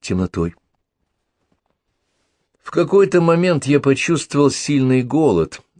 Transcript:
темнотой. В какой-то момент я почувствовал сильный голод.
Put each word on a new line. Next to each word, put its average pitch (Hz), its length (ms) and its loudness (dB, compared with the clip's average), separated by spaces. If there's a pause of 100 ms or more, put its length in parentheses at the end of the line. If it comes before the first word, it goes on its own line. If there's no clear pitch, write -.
темнотой. 90 540 -4 (2000)
В - 80 -18
какой-то 185 520 2
момент 170 420 0
я 139 160 2
почувствовал 143 680 0
сильный 131 520 0
голод. 127 600 0 (180)